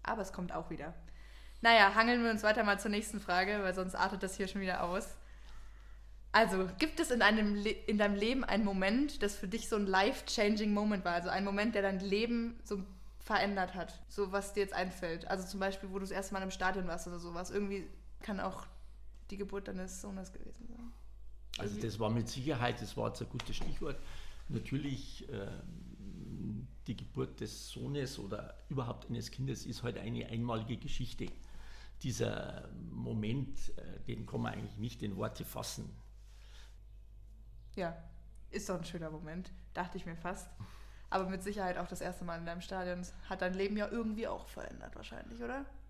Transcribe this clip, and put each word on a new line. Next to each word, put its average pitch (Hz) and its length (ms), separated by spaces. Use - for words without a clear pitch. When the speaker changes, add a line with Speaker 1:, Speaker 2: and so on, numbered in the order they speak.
Speaker 1:
Aber 220 180
es 190 120
kommt 180 180
auch 160 180
wieder. 156 240
Naja, 196 340
hangeln 233 280
wir 233 60
uns 220 140
weiter 214 200
mal 202 160
zur 208 120
nächsten 208 280
Frage, 196 440
weil 185 100
sonst 185 220
artet 190 260
das 190 160
hier 190 100
schon 196 140
wieder 185 220
aus. 180 320
Also, 190 460
gibt 311 220
es 330 100
in 233 140
einem 208 320
Le-, 208 320
in 208 100
deinem 202 180
Leben 233 280
einen 202 200
Moment, 202 600
das 208 120
für - 120
dich 220 200
so 226 80
ein 208 120
life-changing 208 840
Moment 208 320
war? 175 100
Also 175 160
ein 190 140
Moment, 202 300
der 208 80
dein 196 180
Leben 233 640
so 196 200
verändert 190 540
hat? 175 340
So, 196 240
was 196 220
dir 202 80
jetzt 196 120
einfällt. 175 540
Also 185 200
zum 196 120
Beispiel, 196 300
wo 190 60
du 196 60
das 196 100
erste 190 240
Mal 190 80
im 190 80
Stadion 185 340
warst 165 220
oder 175 100
sowas. 175 320
Irgendwie 196 380
kann 196 180
auch 185 280
die 202 60
Geburt 196 300
deines 185 320
Sohnes 190 320
gewesen - 360
sein. 233 240
Speaker 2:
Also 104 140
Speaker 1:
Irgendwie 104 160
Speaker 2:
das 104 120
war 107 120
mit 113 180
Sicherheit, 123 540
das - 120
war 113 120
jetzt 110 160
ein - 60
gutes - 260
Stichwort, - 440
natürlich, 135 840
ähm, - 1400
die 117 100
Geburt - 460
des - 280
Sohnes 131 500
oder - 500
überhaupt 123 400
eines 117 220
Kindes 131 340
ist 117 180
halt 120 140
eine 117 300
einmalige 117 500
Geschichte. - 480
Dieser 110 680
Moment, 117 840
äh, - 300
den 117 180
kann - 160
man 113 120
eigentlich 104 240
nicht 113 260
in 98 140
Worte 110 260
fassen. - 500
Speaker 1:
Ja, 185 220
ist 202 180
doch 185 80
ein 165 80
schöner 160 240
Moment, 160 420
dachte 175 240
ich - 80
mir 165 100
fast. 180 320
Aber 190 180
mit 185 160
Sicherheit 190 340
auch 175 100
das 180 120
erste 180 240
Mal 170 140
in 165 80
deinem 170 160
Stadion. 180 380
Das 180 140
hat 185 140
dein 185 140
Leben 196 200
ja 208 140
irgendwie 220 380
auch - 200
verändert - 480
wahrscheinlich, - 460
oder? 254 240